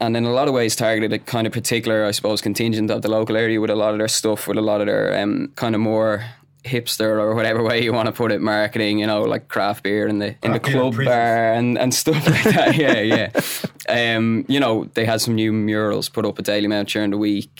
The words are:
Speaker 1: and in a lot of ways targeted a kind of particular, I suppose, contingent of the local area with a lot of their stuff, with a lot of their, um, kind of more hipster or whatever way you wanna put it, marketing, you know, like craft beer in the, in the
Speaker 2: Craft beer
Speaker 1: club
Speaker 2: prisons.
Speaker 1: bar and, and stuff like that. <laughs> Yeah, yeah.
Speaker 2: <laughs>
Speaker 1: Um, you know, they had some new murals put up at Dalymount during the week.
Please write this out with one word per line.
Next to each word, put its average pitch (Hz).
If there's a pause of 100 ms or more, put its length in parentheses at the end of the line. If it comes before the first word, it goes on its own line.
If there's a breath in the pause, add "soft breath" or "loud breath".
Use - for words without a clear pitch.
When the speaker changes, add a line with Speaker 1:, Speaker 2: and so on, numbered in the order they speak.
Speaker 1:
and 117
in 117
a 120
lot 135
of 135
ways 117
targeted 110
a 107
kind 113
of 104
particular, 113
I 104
suppose, 104
contingent 110
of 107
the 104
local 110
area 110
with 107
a 104
lot 107
of 107
their 107
stuff, -
with 104
a 110
lot 104
of 104
their, 104
um, 98
kind 117
of 104
more 110 (400 loud breath)
hipster 120 (160)
or 107
whatever 113
way 113
you 113
wanna 117
put 113
it, 101
marketing, 107
you 107
know, 107
like 113
craft 104
beer 104
in 104
the, 101 (140)
in 113
the 113
Speaker 2:
Craft 113
beer 135
Speaker 1:
club 127
Speaker 2:
prisons. 127
Speaker 1:
bar 113
and, 120
and 127
stuff 156
like 147
that. 208
<laughs> -
Yeah, 123
yeah. 107
Speaker 2:
<laughs> 95 (460 loud breath)
Speaker 1:
Um, 113
you 139
know, 113
they 110
had 113
some 113
new 110
murals 107
put 110
up 101
at 98
Dalymount 104
during 107
the 101
week. 104